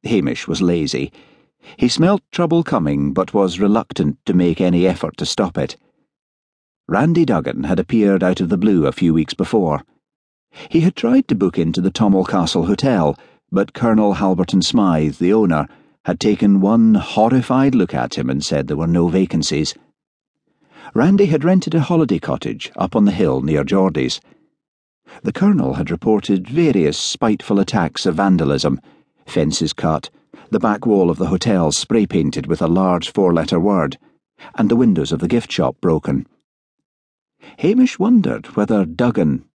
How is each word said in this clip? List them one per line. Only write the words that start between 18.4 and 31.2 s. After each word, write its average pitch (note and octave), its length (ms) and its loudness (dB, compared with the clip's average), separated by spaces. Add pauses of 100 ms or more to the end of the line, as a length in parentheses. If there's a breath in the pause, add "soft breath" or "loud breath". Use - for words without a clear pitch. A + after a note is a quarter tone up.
said C#2 220 -4
there D2 100 -4
were D#2+ 100 -4
no E2+ 220 2
vacancies. D#2+ 680 -2 (1200 loud breath)
Randy G3 320 4
had D3 180 0
rented F3+ 300 2
a E3 60 2
holiday C#3 380 0
cottage - 580 -8
up F2 200 -4
on G#2 80 4
the G2+ 80 4
hill D#2+ 280 0
near C#2+ 240 0
Geordie's. D#2+ 560 0 (1040 loud breath)
The - 100 -6
Colonel D#3 420 0
had D2 160 -6
reported G2 580 -2
various A#2+ 500 2
spiteful - 640 -2
attacks F#2 440 -2
of E2+ 120 0
vandalism, D2+ 640 0 (440 soft breath)
fences D#2 480 -2
cut, D#2 380 -4 (400 loud breath)
the G#2+ 80 -2
back G#2 260 -2
wall G2 240 2
of F2 80 0
the F2+ 120 -4